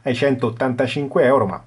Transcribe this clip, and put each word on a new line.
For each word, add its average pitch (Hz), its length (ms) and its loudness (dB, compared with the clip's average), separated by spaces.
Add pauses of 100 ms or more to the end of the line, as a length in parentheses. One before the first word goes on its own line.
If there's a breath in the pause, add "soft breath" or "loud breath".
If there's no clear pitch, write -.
ai 127 120 -2
centottantacinque 131 1080 0
euro, 123 240 4
ma 92 200 -8